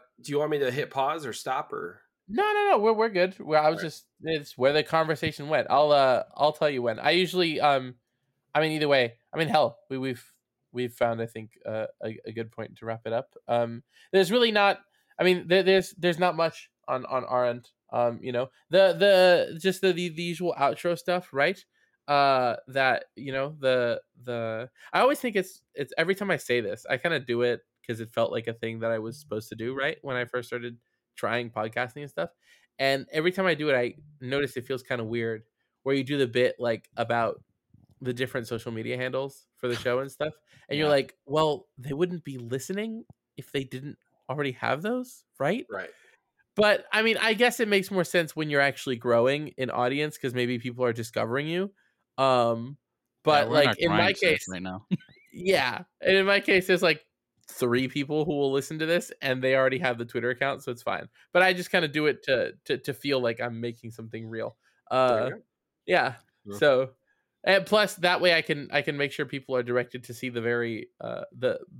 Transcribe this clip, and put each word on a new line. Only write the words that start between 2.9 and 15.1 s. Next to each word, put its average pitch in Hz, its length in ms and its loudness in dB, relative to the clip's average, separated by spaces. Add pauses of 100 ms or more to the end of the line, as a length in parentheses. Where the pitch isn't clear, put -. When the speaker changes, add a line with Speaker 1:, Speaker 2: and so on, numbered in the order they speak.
Speaker 2:
we're 220 160 0
good. 190 320 0
We're, 151 180 0
I 151 120 4
was 160 80 -4
Speaker 1:
All - 40 -8
right. - 0 -
Speaker 2:
just, - 240 -10 (160)
it's 151 340 -6
where 131 160 4
the 151 120 2
conversation 156 640 -2
went. 147 200 2
I'll, 147 240 4
uh, 131 300 6 (140)
I'll 151 160 2
tell 151 180 0
you 135 120 -4
when. 113 180 -2
I 147 100 2
usually, 170 500 2
um, 131 360 2 (580)
I 147 60 4
mean, 156 120 0
either 151 160 0
way. 127 260 4 (200)
I 147 40 -4
mean, 160 100 0
hell, 143 320 2 (100)
we, 135 80 -6
we've, 127 260 -6 (480)
we've 123 200 -6
found, 117 280 0
I 113 60 -4
think, 110 400 -16
uh, 110 200 -6 (160)
a, 113 140 -8 (100)
a 110 60 -12
good 113 200 -10
point - 260 -14
to 113 80 -14
wrap 113 180 -8
it 113 80 -6
up. 120 220 -6 (140)
Um, 117 340 -2 (300)
there's 185 180 4
really 233 220 4
not, 202 260 4 (400)